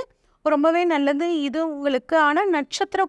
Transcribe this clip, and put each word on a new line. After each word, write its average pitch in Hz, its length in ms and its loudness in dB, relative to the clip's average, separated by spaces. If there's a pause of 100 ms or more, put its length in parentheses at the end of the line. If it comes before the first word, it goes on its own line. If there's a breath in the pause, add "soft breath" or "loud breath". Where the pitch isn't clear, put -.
(420)
ரொம்பவே 320 400 2
நல்லது. 311 580 0
இது 294 260 -4
உங்களுக்கான 294 800 0
நட்சத்திர 370 640 -2